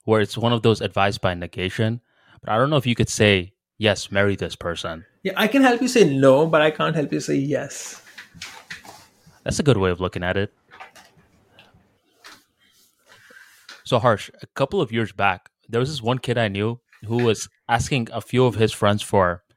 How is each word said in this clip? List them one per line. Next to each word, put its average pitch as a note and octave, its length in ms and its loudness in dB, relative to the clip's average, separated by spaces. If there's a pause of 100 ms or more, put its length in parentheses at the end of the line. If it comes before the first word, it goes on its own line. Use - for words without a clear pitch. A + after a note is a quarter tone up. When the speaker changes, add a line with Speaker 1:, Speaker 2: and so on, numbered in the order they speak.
Speaker 1:
where A2 160 2
it's G2+ 180 -4
one A#2 140 0
of A2+ 100 0
those A2 180 4
advice G2+ 380 -2
by F#2 160 -2
negation. F#2 680 -4 (420)
But - 80 -10
I G#2+ 80 2
don't C3+ 120 2
know D#3 60 2
if B2+ 100 0
you A#2+ 80 0
could A2 140 0
say, G2 440 2 (260)
"Yes, G#2+ 320 0
marry G2+ 260 0
this F2 200 -8
person." E2 480 -8 (180)
Speaker 2:
Yeah, F#3+ 140 -6
I G#3+ 120 0
can C4+ 140 2
help A#3+ 200 4
you B3 60 0
say A#3 160 4 (120)
no, C3+ 300 6
but D#3+ 160 4
I D#3 80 4
can't D#3 260 -2
help C#3+ 160 -2
you D3+ 80 -4
say C#3+ 160 -4
yes. C#3 640 -6 (1400)
Speaker 1:
That's - 140 -4
a G3+ 40 -2
good C3+ 140 4
way F#2+ 140 2
of F2 100 -4
looking F2+ 220 -4
at F#2 140 -2
it. G2+ 160 -2 (3250)
So, B2+ 140 0
Harsh, G#2+ 320 2 (120)
a - 60 -20
couple F3 320 -2
of B2+ 120 -2
years A2+ 200 -2
back, G2 380 -2 (180)
there A#2 120 -2
was B2+ 100 -2
this C3+ 120 -10
one B2 160 -2
kid A#2+ 200 -4
I A2+ 100 0
knew G#2 320 -4 (240)
who A#2+ 200 -2
was A2 240 0 (200)
asking A#2+ 440 0
a A2+ 80 -8
few B2 240 0
of A#2 120 2
his A2 160 2
friends G#2 300 0
for F2+ 400 0 (140)